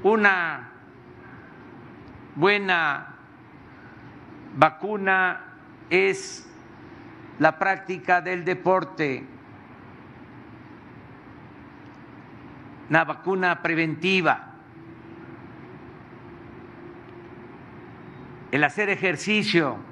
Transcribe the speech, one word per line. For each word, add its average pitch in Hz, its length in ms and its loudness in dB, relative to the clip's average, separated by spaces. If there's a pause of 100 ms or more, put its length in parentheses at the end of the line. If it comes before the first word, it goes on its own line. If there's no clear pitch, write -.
Una 180 640 4 (1700)
buena 175 800 4 (1400)
vacuna 190 880 4 (480)
es - 600 2 (880)
la 156 200 6
práctica 185 600 2
del 175 240 -2
deporte, 180 800 2 (3750)
una 160 140 8
vacuna 180 580 2
preventiva, 165 920 2 (4000)
el 147 120 4
hacer 196 260 4
ejercicio 180 880 2 (140)